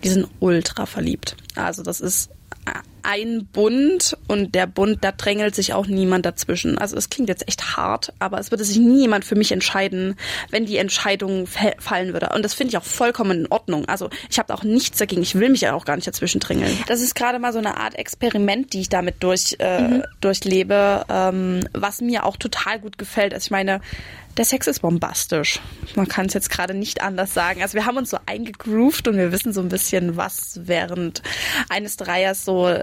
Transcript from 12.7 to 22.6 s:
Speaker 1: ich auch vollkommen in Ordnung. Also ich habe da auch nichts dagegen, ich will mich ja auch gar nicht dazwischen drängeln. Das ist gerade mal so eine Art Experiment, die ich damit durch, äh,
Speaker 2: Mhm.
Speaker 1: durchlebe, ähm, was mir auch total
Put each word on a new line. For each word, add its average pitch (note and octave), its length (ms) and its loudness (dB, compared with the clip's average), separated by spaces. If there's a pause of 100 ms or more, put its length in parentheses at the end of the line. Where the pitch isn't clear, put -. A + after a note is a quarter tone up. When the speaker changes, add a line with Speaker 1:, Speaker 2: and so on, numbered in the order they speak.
Speaker 1:
ich G#3+ 40 -2
auch E3+ 80 -4
vollkommen A#3 600 2
in - 40 -
Ordnung. D#3+ 360 0
Also G3 240 -4 (180)
ich - 100 0
habe A3 100 -2
da - 60 -2
auch G3 100 -8
nichts A3+ 340 2
dagegen, F3+ 240 0
ich F#3 140 0
will G#3+ 120 6
mich C4+ 140 6
ja A#2+ 100 2
auch D#3 140 -4
gar D3 100 0
nicht C#3+ 120 -6
dazwischen - 320 -2
drängeln. - 360 0 (120)
Das A#3 120 2
ist B3 140 -2
gerade B3 240 0
mal A#3+ 160 -2
so A3+ 40 0
eine G#3+ 200 -2
Art A2 160 -4
Experiment, G#3+ 800 0
die F#3+ 60 -2
ich F#3 100 -4
damit F3+ 320 0
durch, F#3 380 2
äh, F3+ 200 2
Speaker 2:
Mhm. B3 220 4 (180)
Speaker 1:
durchlebe, G3 880 2
ähm, F#3 520 2 (120)
was G3+ 300 -4
mir A#3+ 240 0
auch G3 100 0
total A3 440 -4